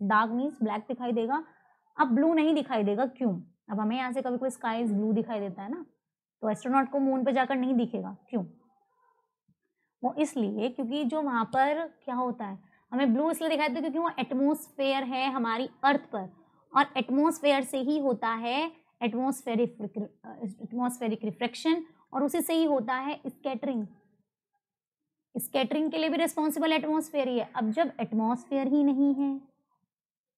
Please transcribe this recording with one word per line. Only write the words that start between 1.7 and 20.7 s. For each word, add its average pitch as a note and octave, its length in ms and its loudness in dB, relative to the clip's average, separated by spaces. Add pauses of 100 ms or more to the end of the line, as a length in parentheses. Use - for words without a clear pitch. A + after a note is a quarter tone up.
अब B3+ 140 4
ब्लू D#4 200 6
नहीं D#4+ 200 4
दिखाई B3+ 300 0
देगा, G#3 220 2
क्यों? A3+ 340 -2 (300)
अब G#3+ 100 -2
हमें G#3+ 160 0
यहाँ B3+ 160 -4
से C4 100 -2
कभी B3 160 -2
कोई C4 120 -2
स्काई A#3 340 -4
ब्लू G#3+ 280 0
दिखाई A3+ 280 0
देता G3 220 -8
है G3+ 80 -10
ना, D#4 160 -8 (560)
तो A3 80 0
एस्ट्रोनॉट C4+ 400 0
को C#4+ 80 -2
मून C4+ 260 0
पे C4+ 80 2
जाकर C4 240 2
नहीं B3+ 180 0
दिखेगा, G3+ 420 -2 (140)
क्यों? G#3 140 -2 (1600)
वो A#3+ 100 -2
इसलिए A3+ 540 0
क्योंकि C4+ 360 -4
जो D#4 180 0
वहाँ A#3+ 220 0
पर C#4 420 2 (180)
क्या B3+ 100 -6
होता B3 300 -2
है, G3 260 -12 (220)
हमें B3 220 4
ब्लू D4 160 2
इसलिए D#4+ 200 -2
दिखाई D4+ 180 2
देता C4 100 -4
है - 20 -2
क्योंकि D4 180 -2
वो E4 200 0
एटमॉस्फेयर C4+ 840 0
है C4 260 -2
हमारी A#3+ 380 -2 (160)
अर्थ C#4+ 160 6
पर, F#3+ 280 -8 (480)
और C#4 100 6 (100)
एटमॉस्फेयर C#4 640 2
से C4+ 160 -4
ही C#4 200 0
होता B3+ 300 0
है A#3+ 440 -2 (300)
एटमॉस्फेरिक, A#3+ 720 0 (840)
एटमॉस्फेरिक A#3+ 640 -4